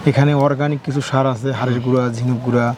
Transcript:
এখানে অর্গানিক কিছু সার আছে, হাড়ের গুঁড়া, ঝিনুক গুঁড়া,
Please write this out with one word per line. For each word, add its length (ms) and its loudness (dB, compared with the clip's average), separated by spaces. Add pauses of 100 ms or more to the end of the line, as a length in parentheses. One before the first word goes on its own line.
এখানে 280 4
অর্গানিক 500 0
কিছু 160 -4
সার 260 0
আছে, 260 -2
হাড়ের 280 -2
গুঁড়া, 340 0
ঝিনুক 240 -2
গুঁড়া, 400 0